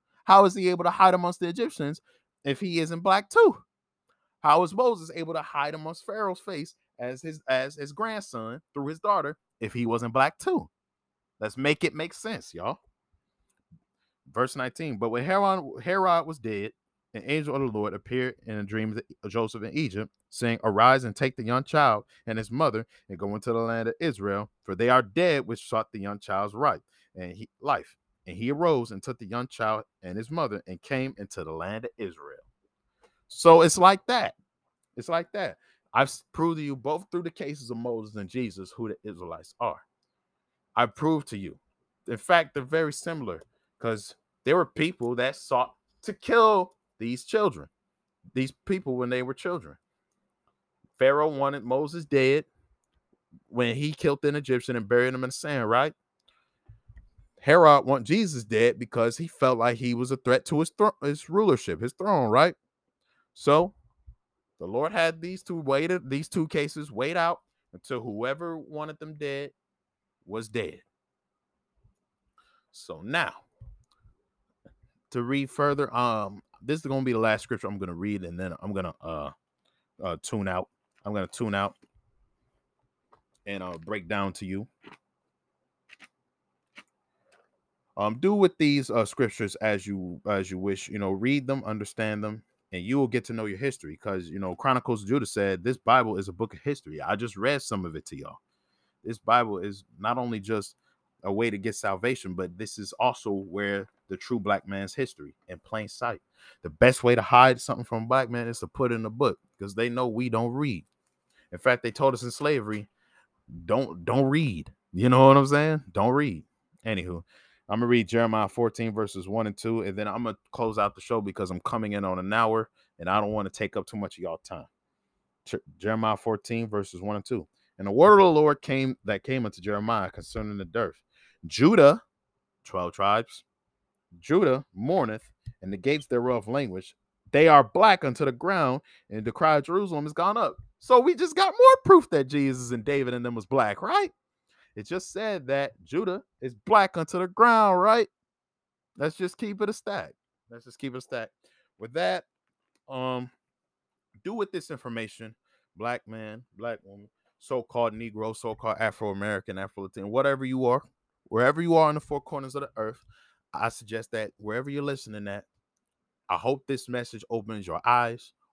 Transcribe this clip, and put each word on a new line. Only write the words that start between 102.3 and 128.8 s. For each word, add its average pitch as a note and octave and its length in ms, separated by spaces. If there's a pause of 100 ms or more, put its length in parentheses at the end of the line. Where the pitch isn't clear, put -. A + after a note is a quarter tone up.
but F2 220
this G#2 220
is G2 160
also A#2 380
where G2 580 (180)
the F#2+ 80
true A#2 240
black G2 260
man's G2 280
history D2 400 (140)
in F2+ 100
plain G#2+ 300
sight. - 340 (400)
The E2+ 80
best B2 340
way B2 100
to A2+ 80
hide B2+ 380
something - 240
from A2+ 240
black B2+ 220
man A#2+ 180
is A#2 120
to G2 60
put B2 260
it - 20
in A2 100
a G#2+ 60
book, A#2 280 (200)
'cause G2 160
they A#2 160
know B2 180
we A#2 220
don't A#2 220
read. C3 340 (640)
In F2 60
fact, B2 240
they A#2 100
told C3+ 220
us A#2 80
in B2 80
slavery, G#2+ 580 (800)
"Don't, F#2 400
don't B2+ 180
read." C3+ 500 (180)
You A2 180
know C3 180
what C3+ 80
I'm C#3 100
saying? D3+ 460
Don't A2+ 220
read. C3 320 (400)
Anywho, F2 360 (460)
I'm A2+ 120
gonna A#2+ 60
read A#2 220
Jeremiah A2 400
fourteen, A2+ 440
verses G2+ 360
one A2 180
and G2+ 100
two, A2+ 260
and F#2+ 140
then G#2 120
I'm A#2+ 160
gonna G#2+ 140 (120)
close A2+ 280
out G2+ 160
the - 60
show A#2 200
because G2 300
I'm F2+ 100
coming A2 320
in G2+ 120
on F#2 140
an F#2+ 140
hour, A2 380 (280)
and E2+ 100
I G2+ 120
don't G#2 120
wanna G2+ 180
take - 260
up F#2+ 100
too - 100
much G2+ 200
of F2 60
y'all E2 160
time. - 280 (760)
Jer-, - 180 (160)
Jeremiah A2 380
fourteen, A2+ 500
verses G2+ 340
one G#2 160
and G2 80
two. G2 220 (320)
"And G2 80
the G2 60
word F#3+ 280
of G3 40
the D#3 160
Lord D3 220
came, C3+ 420